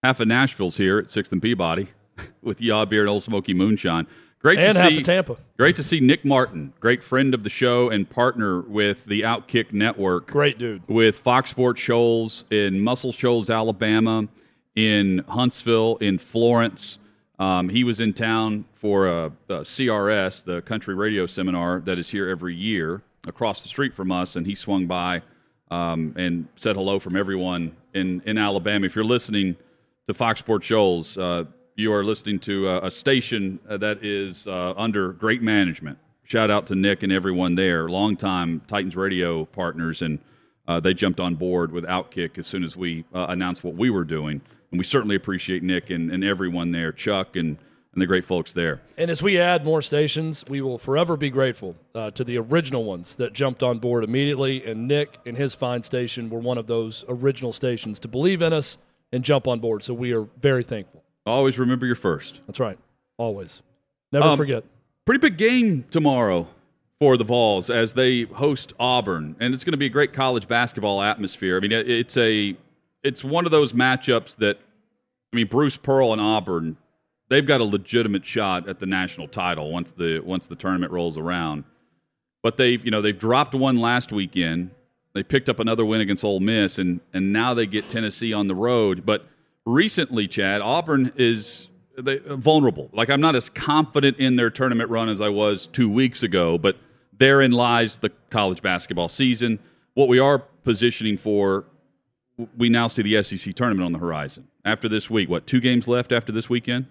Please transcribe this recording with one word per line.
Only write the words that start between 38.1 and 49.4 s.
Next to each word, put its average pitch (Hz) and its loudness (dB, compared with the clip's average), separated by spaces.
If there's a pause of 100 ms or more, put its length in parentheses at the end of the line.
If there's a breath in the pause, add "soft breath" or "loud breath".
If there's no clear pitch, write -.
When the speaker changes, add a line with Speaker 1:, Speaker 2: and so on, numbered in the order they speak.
Speaker 1:
Titans 95 -4
radio 90 -2
partners, 82 -6
and, 78 -4 (500 soft breath)
uh, 85 -2
they 92 2
jumped 92 0
on 90 -2
board 87 -2
with 85 -6
Outkick 90 -6
as 82 -12
soon 95 -6
as 80 -10
we, 85 -6 (100)
uh, 90 -4
announced 90 -6
what 87 -8
we 117 0
were 95 0
doing. 76 -6 (300 soft breath)
And 87 -4
we 90 -2
certainly 107 0
appreciate 92 -4
Nick 90 -2
and, 85 -4
and 92 -2
everyone 87 -2
there, 82 -4
Chuck 98 -4
and, 80 -4 (340 soft breath)
and 90 -4
the 92 2
great 92 2
folks 90 -4
there. 82 -2 (160)
Speaker 2:
And 170 -2
as 147 -4
we 190 2
add 175 2